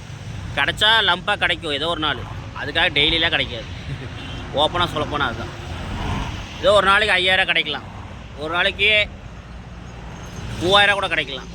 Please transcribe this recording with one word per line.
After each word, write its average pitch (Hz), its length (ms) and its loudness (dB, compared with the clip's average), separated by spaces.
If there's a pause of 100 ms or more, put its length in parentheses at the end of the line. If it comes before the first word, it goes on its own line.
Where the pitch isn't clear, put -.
(580)
கிடைச்சா 165 320 4 (200)
லம்பா 180 320 2
கிடைக்கும் 165 360 0
ஏதோ 151 160 -2
ஒரு 156 120 -4
நாள், 143 160 0 (380)
அதுக்காக 156 380 2
டெய்லியெலாம் 165 380 4
கிடைக்காது. 120 320 -2 (960)
ஓப்பனாக 165 320 2
சொல்லப்போனால் 143 360 0
அதுதான். 104 240 -6 (1080)
ஏதோ 180 180 4
ஒரு 190 120 4
நாளைக்கு 208 260 4
ஐயாயிரம் 185 340 4
கிடைக்கலாம், 147 360 -2 (560)
ஒரு 160 120 -4
நாளைக்கு 190 340 2 (1700)
மூவாயிரம் 202 380 6
கூட 190 140 0
கிடைக்கலாம், 143 420 -4